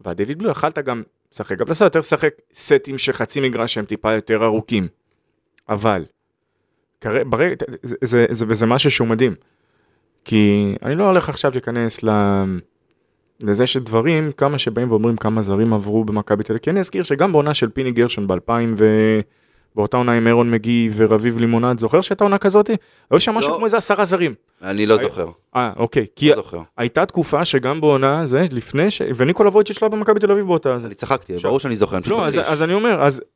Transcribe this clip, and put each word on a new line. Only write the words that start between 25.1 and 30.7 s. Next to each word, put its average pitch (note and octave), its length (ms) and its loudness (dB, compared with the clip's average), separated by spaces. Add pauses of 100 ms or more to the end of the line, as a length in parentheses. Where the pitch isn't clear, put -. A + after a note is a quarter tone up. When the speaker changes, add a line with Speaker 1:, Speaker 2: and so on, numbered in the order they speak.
Speaker 1:
אה, A#2+ 200 -2
אוקיי. A#2 280 -2
Speaker 2:
לא G2 120 -10
Speaker 1:
כי D3+ 200 4
Speaker 2:
זוכר. F2 260 -6 (160)
Speaker 1:
הייתה B2 280 0
תקופה E3+ 400 -2
שגם C#3 360 -2
בעונה, C#3+ 440 2
זה, C#3 260 0
לפני C#3 400 -2
ש-, - 100 -6 (140)
וניקולה D#3+ 340 2
וויצ'יץ' G#3 320 2
לא G#3+ 60 2
במכבי G#3+ 320 0
תל G3+ 120 2
אביב G3+ 160 0
באותה, C#3+ 320 0